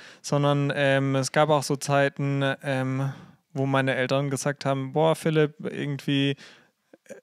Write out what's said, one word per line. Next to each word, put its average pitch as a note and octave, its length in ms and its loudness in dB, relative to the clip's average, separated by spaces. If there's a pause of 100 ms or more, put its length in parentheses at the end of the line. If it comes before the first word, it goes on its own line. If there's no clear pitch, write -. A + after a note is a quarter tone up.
(220)
sondern, C#3+ 540 2
ähm, C3+ 400 2
es C3 160 -2
gab D3+ 180 4
auch D3 140 2
so D3 120 -2
Zeiten, C#3 680 0 (180)
ähm, C3 500 -2 (420)
wo C3+ 120 -2
meine C3+ 300 2
Eltern C3+ 340 0
gesagt C#3 360 -4
haben, C3+ 280 -2
"Boah, D#3 220 2
Philipp, D#3 460 0
irgendwie, C#3 760 -2 (680)
äh, - 180 -18